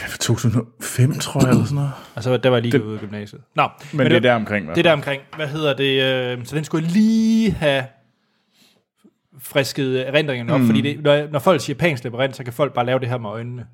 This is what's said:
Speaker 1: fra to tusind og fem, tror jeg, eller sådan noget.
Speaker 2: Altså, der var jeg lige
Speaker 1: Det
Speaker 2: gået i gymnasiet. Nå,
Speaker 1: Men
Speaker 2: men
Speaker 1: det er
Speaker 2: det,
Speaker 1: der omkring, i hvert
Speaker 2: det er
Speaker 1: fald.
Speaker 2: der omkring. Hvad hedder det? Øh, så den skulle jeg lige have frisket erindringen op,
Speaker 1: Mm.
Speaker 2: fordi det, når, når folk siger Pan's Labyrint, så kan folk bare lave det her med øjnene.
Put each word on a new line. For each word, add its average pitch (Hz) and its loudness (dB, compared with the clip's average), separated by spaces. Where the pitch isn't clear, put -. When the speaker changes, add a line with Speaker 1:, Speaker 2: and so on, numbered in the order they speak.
Speaker 1:
fra - -12
to - 0
tusind 110 0
og - -2
fem, - 0
tror - -2
jeg, 131 4
eller 113 4
sådan 135 -4
noget. 143 -2
Speaker 2:
Altså, 123 0
der 127 2
var 123 4
jeg 113 2
lige 120 -2
Speaker 1:
Det 120 4
Speaker 2:
gået 107 -8
i 104 -10
gymnasiet. 104 -12
Nå, 151 4
Speaker 1:
Men 156 -8
Speaker 2:
men - 0
Speaker 1:
det 131 4
er - 2
Speaker 2:
det, 113 2
Speaker 1:
der 123 6
omkring, 104 -2
i - -10
hvert 80 -6
Speaker 2:
det 170 2
er 170 6
Speaker 1:
fald. - 6
Speaker 2:
der - 6
omkring. 139 -4
Hvad 156 -6
hedder 147 -2
det? 135 2
Øh, 120 -10
så 131 -8
den 156 -2
skulle 160 -2
jeg 170 -2
lige 220 4
have 139 0
frisket 131 -2
erindringen 135 0
op, 147 4
Speaker 1:
Mm. 127 4
Speaker 2:
fordi 110 4
det, 147 -2
når, 147 4
når 151 -2
folk 165 4
siger 135 -6
Pan's 120 -8
Labyrint, 127 -4
så 135 -14
kan 120 -10
folk 139 -2
bare 123 0
lave 127 0
det 123 -6
her 123 -4
med 120 -8
øjnene. 120 -10